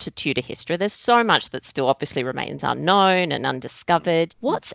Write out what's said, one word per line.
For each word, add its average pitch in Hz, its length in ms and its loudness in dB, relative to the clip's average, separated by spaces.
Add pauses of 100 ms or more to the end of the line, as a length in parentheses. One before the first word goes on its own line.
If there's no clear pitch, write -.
to - 100 -8
Tudor 135 320 -4
history, - 340 -6
there's 196 160 -2
so 240 320 4
much 185 260 2
that - 140 -10
still 131 240 0
obviously 135 360 0
remains 131 400 -6
unknown 180 680 2
and 120 140 -4
undiscovered. 165 920 0
What's - 340 -4